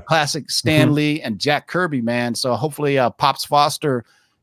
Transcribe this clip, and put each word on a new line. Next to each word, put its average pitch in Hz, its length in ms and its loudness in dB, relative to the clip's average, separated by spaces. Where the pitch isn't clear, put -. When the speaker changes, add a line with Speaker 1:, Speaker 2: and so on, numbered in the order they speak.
Speaker 1:
classic 151 420 0
Stan 156 380 2
Speaker 2:
Mm-hmm. 147 60 2
Speaker 1:
Lee 151 260 0
and 110 180 -6
Jack 143 300 0
Kirby, 165 320 -2
man. 120 340 -2
So 123 220 -2
hopefully, 143 420 -2
uh, 120 120 2
Pops - 340 0
Foster 147 600 0